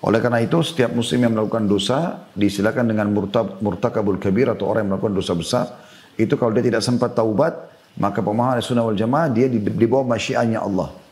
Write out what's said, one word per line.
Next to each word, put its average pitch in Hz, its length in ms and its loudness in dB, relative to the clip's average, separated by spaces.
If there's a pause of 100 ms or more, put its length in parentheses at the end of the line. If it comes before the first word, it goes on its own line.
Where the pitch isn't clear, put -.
Oleh 104 160 2
karena 120 240 2
itu, 139 240 0
setiap 120 240 0
muslim 120 400 0
yang - 40 0
melakukan 107 360 0
dosa, 123 640 0
disilakan 101 560 0
dengan 107 240 0
murtab-, 104 480 -2
murtakabul 104 560 -2
kabir 110 320 0
atau 101 160 -4
orang 107 200 0
yang 98 120 -2
melakukan 107 160 -2
dosa 95 240 -2
besar. 82 280 -2 (480)
Itu 113 200 2
kalau 120 200 0
dia 117 80 2
tidak 113 200 2
sempat 120 320 0
taubat, 113 400 2 (440)
maka 101 240 0
pemahaman 120 360 0
Sunnah 120 240 0
wal 110 160 0
Jamaah, 135 320 0
dia 120 160 2
di, 117 160 0
di 104 240 2
bawah 127 240 2
masyiannya 113 480 0
Allah. 92 320 -2 (220)